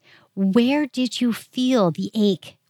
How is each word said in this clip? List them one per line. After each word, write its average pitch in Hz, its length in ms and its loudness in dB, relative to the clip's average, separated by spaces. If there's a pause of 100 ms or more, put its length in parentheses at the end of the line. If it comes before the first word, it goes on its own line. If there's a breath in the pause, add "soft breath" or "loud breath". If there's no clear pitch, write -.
(360 soft breath)
Where 240 500 2
did 247 360 -4
you 247 100 0
feel 247 600 0
the 190 220 -8
ache? 208 460 -2 (100)